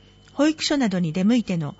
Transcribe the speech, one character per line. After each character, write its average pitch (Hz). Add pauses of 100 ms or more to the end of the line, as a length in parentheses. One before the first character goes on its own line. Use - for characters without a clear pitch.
(340)
保 285
育 311
所 302
な 247
ど 185
に 170
出 185
向 226
い 226
て 185
の 147